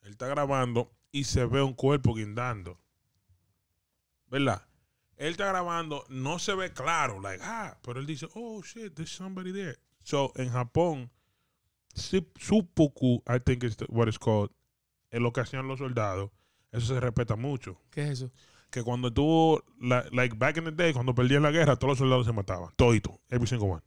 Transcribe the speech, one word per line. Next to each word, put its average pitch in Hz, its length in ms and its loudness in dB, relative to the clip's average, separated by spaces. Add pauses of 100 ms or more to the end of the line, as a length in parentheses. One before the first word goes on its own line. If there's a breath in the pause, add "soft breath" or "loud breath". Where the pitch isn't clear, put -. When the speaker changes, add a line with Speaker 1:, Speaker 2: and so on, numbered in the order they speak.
Speaker 1:
Él 104 120 -20
está 123 120 -8
grabando 131 640 0 (220)
y 143 100 -2
se 127 240 2
ve 131 160 2
un 131 120 0
cuerpo 135 400 2
guindando. 107 600 -6 (1500)
¿Verdad? 131 340 0 (540)
Él 151 160 -6
está 202 140 -4
grabando, 170 640 -4
no 135 280 -4
se 196 160 -2
ve 185 180 -6
claro, 135 480 -2
like, 95 240 -8
ah, 220 380 -8
pero 123 180 -10
él 139 60 -8
dice, 156 280 -8
"Oh, 220 280 -12
shit, 214 340 -16
there's 156 160 -10
somebody 185 400 -10
there." 190 240 -8 (260)
So, 139 340 0
en 127 140 -4
Japón, 127 580 0 (880)
sip-, - 440 -2
seppuku, 151 880 2
I 123 120 2
think 127 260 0
is 110 120 -2
the, - 120 -8
what 113 200 2
it's 107 100 -4
called, 104 320 0 (640)
en 120 100 -2
lo 120 100 2
que 131 80 -4
hacían 131 280 -6
los 135 100 -8
soldados, 107 520 -4 (420)
eso 120 220 -2
se 127 60 0
respeta 120 360 0
mucho. 120 420 -6 (120)
Speaker 2:
¿Qué 147 120 -6
es 147 80 -2 (100)
eso? 127 100 -10 (400 soft breath)
Speaker 1:
que 123 120 -6
cuando 120 300 -2
tuvo 160 500 6 (180)
la, 123 320 2
like, 123 240 0
back 131 220 2
in 165 60 -6
the 160 80 -6
day, 165 200 2
cuando 127 220 0
perdían 131 280 4
la 151 80 6
guerra, 147 260 4
todos 131 160 0
los 131 60 0
soldados 127 280 4
se 117 60 0
mataban. 95 440 -4
Todito. 120 440 4 (100)
Every 120 160 0
single 107 240 0
one. 80 160 -6